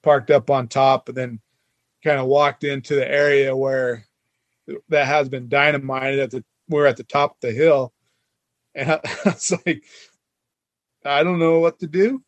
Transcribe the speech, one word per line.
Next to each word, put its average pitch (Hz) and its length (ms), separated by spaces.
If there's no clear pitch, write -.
parked 143 280
up 135 200
on 131 180
top 135 400
and 123 80
then 123 240
kinda 143 220
walked 143 400
into 139 320
the 127 120
area 139 480
where 131 480
that 147 180
has 143 220
been 123 200
dynamited 135 720
at 123 100
the, 127 140
we're 147 180
at 127 100
the 120 80
top 147 280
of - 80
the 120 120
hill. 139 400
And 139 180
I, 156 100
<laughs> - 220
I 196 60
was - 220
like, - 180
"I 143 200
don't 180 140
know 165 200
what 165 220
to 180 60
do." 208 420